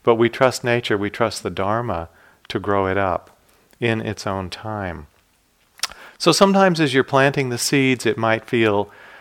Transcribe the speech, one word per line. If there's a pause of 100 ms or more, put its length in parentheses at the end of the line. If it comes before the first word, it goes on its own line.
but
we
trust
nature,
we
trust
the
Dharma (400)
to
grow
it
up (480)
in
its
own
time. (1080)
So
sometimes
as
you're
planting
the
seeds,
it
might
feel, (300)